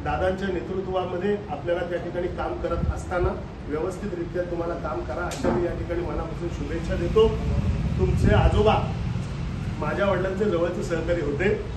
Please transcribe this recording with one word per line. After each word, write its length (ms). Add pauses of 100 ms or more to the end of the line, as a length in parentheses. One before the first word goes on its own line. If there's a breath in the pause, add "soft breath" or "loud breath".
दादांच्या 440
नेतृत्वामध्ये 880 (120)
आपल्याला 320
त्या 160
ठिकाणी 300
काम 340
करत 340
असताना 340 (380)
व्यवस्थितरित्या 760
तुम्हाला 300
काम 260
करा 260
अशा 240
मी 160
या 60
ठिकाणी 300
मनापासून 480
शुभेच्छा 460
देतो. 320 (720)
तुमचे 360
आजोबा 400 (1040)
माझ्या 260
वडिलांचे 400
जवळचे 380
सहकारी 380
होते. 440 (100)